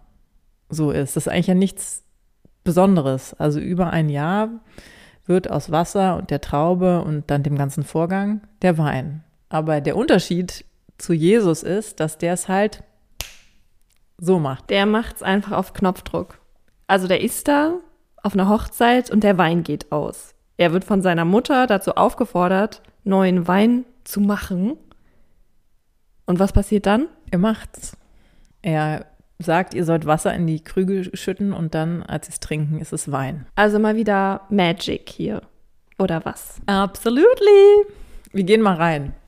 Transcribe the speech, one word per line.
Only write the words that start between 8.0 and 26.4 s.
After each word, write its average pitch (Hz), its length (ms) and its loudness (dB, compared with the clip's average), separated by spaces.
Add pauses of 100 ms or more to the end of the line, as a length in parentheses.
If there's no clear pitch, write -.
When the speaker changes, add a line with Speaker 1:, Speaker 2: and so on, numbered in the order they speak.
Speaker 1:
der 180 160 2
Wein. 147 460 -2 (260)
Aber 156 320 -2
der 143 160 -2
Unterschied 185 680 -2 (340)
zu - 140 -4
Jesus 170 500 2
ist, - 380 -6
dass 160 180 -6
der 175 140 -2
es - 160 -6
halt 202 340 -2 (1400)
so 180 220 0
macht. 135 300 -6
Speaker 2:
Der 196 140 2
macht's 214 380 -2
einfach 202 300 -2
auf - 220 -4
Knopfdruck. - 640 -4 (480)
Also 185 180 2
der 180 140 2
ist - 260 -4
da 294 280 2 (500)
auf 202 100 -4
einer 190 140 2
Hochzeit 240 640 2
und 214 100 2
der 202 160 4
Wein 170 240 2
geht 151 300 -8
aus. - 420 -8 (220)
Er 170 160 4
wird 185 100 0
von 196 200 0
seiner 170 220 0
Mutter 254 440 2
dazu 190 240 0
aufgefordert, 190 880 0 (220)
neuen 185 420 2
Wein 226 380 2 (180)
zu - 180 -6
machen. 202 520 -2 (1500)
Und 180 160 0